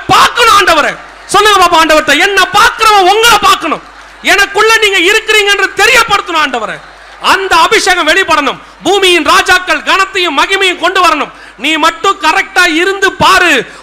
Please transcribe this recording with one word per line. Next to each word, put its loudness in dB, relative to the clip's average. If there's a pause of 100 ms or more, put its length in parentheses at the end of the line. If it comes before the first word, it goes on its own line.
பார்க்கணும் 2
ஆண்டவரே. 0 (280)
சொல்லுங்க 2
பாப்பா 2
ஆண்டவர்ட்ட, 0
"என்னை 0
பார்க்கிறவன் 2
உங்களை 2
பார்க்கணும், -2 (400)
எனக்குள்ள 0
நீங்க -2
இருக்கிறீங்க 0
என்று 0
தெரியப்படுத்தணும் 0
ஆண்டவரே." -8 (420)
அந்த 0
அபிஷேகம் 0
வெளிப்படணும். -2 (260)
பூமியின் 0
ராஜாக்கள் 0
கனத்தையும் -2
மகிமையும் -2
கொண்டு 0
வரணும். -2 (280)
நீ -4
மட்டும் -2
கரெக்டா 0
இருந்து -2
பாரு, 0 (180)